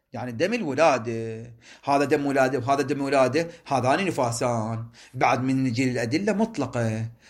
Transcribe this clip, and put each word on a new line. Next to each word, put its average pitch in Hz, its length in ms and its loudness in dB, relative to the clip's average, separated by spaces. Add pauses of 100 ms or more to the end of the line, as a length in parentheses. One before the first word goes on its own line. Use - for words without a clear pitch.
(140)
يعني 123 180 -10
دم 156 220 -2
الولادة. 120 1000 0 (320)
هذا 143 220 2
دم 143 200 2
ولادة 135 340 2
وهذا 139 220 0
دم 139 200 -2
ولادة، 139 460 2 (200)
هذان 139 380 2
نفاسان. 117 800 -2 (280)
بعد 120 300 2
من 131 200 0
نجي 127 280 0
للأدلة 127 420 -2
مطلقة، 120 720 -2 (240)